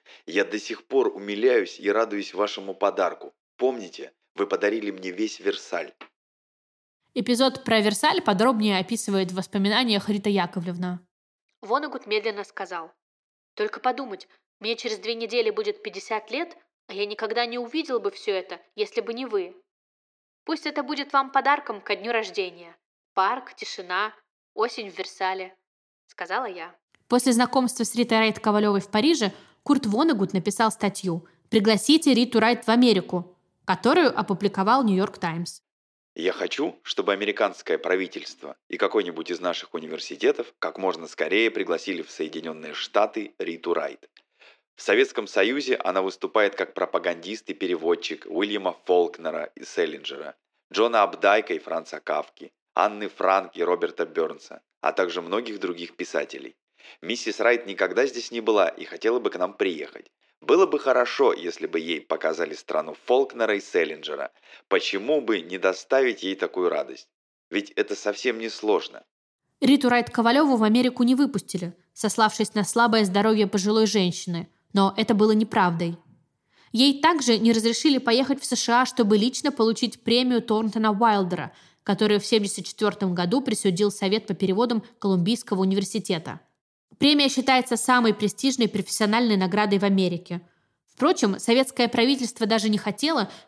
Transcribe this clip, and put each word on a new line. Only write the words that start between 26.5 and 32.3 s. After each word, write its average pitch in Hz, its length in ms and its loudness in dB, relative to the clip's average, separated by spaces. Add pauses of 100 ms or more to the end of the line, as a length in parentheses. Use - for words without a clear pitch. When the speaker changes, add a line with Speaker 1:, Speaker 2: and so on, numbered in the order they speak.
Speaker 2:
После 247 240 4
знакомства 240 500 2
с - 100 -4
Ритой 233 260 2
Райт 220 200 2
Ковалевой 208 400 2
в 190 80 -8
Париже 233 460 2 (300)
Курт 285 220 2
Воннегут 220 460 2
написал 202 400 0
статью 185 560 -4 (220)
"Пригласите 226 640 4
Риту 233 260 4